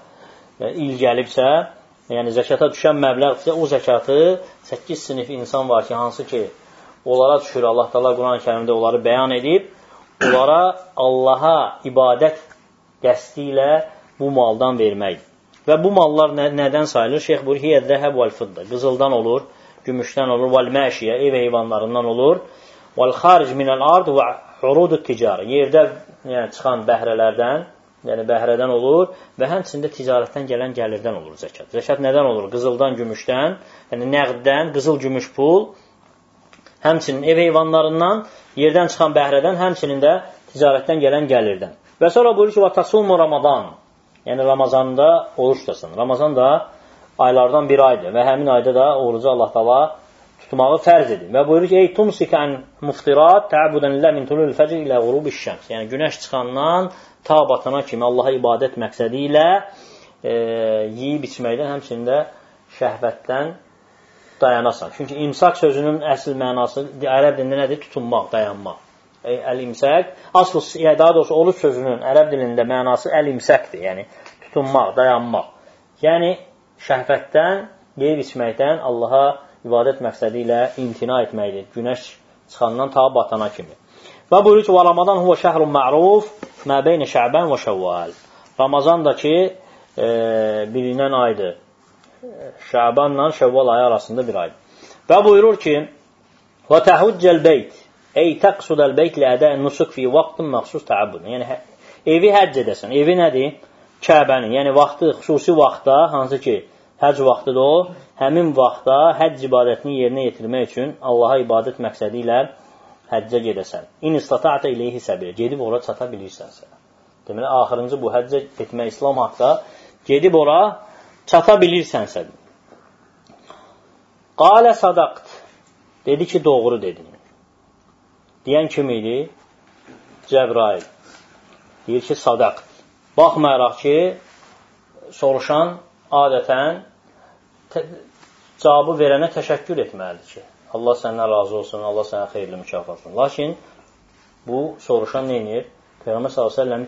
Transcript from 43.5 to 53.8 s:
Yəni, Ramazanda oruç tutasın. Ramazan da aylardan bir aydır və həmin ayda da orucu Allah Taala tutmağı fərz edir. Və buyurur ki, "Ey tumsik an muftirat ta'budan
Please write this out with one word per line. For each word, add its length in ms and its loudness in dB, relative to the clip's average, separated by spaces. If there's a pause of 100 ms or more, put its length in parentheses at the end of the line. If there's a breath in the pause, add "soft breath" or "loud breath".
Yəni, 200 -4
Ramazanda 920 2
oruç 220 0
tutasın. 380 -12
Ramazan 380 -2
da 320 2 (520 loud breath)
aylardan 500 2
bir 100 4
aydır 340 2
və 160 0
həmin 260 -2
ayda 200 0
da 240 2
orucu 300 -2
Allah 220 0
Taala 460 0 (420 soft breath)
tutmağı 380 0
fərz 340 4
edir. 220 -8
Və 140 2
buyurur 200 4
ki, 100 4
"Ey 160 4
tumsik 400 0
an 300 -2 (180)
muftirat 680 4
ta'budan 480 0